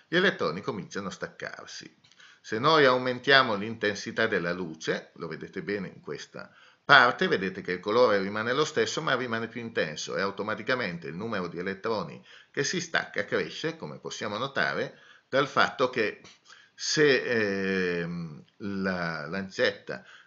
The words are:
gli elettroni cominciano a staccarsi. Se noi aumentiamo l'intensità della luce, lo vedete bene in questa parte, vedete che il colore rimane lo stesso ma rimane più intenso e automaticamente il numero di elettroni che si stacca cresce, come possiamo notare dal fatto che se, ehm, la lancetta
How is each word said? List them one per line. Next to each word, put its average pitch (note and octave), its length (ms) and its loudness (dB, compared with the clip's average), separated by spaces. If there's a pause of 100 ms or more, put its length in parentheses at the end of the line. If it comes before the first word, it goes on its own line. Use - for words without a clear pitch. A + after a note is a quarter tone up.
gli - 80 -4
elettroni E3+ 460 0
cominciano G2 480 -8
a - 20 -10
staccarsi. - 840 -12 (460)
Se - 180 -6
noi D3+ 260 6
aumentiamo B2+ 720 6
l'intensità G#2+ 680 -2
della F2 280 0
luce, D#2+ 640 -6
lo E2 120 -10
vedete D#2 340 -10
bene F#2+ 260 -4
in - 140 -18
questa - 500 -14 (320)
parte, C3 440 8
vedete F#2+ 340 -2
che F2 120 -4
il F2+ 60 -4
colore G#2+ 400 6
rimane G#2+ 340 -2
lo D3 120 2
stesso A#2+ 360 0
ma D3+ 140 0
rimane A#2 320 -2
più A#2+ 140 -10
intenso F2+ 540 -4
e E2 60 0
automaticamente G2+ 840 -4
il D#2 80 -10
numero G2 320 -4
di E2 120 -8
elettroni G2 640 -4 (280)
che C#3 120 -2
si E3+ 160 -4
stacca - 460 -4
cresce, A2+ 500 -4
come C#2+ 240 -14
possiamo G#2 380 -8
notare G#2 640 -4 (280)
dal C3+ 200 2
fatto A#2+ 420 2
che A2 320 -2 (560)
se, G2 1200 2
ehm, E2+ 420 -8 (140)
la F#2 720 -4
lancetta F#2+ 800 -4 (220)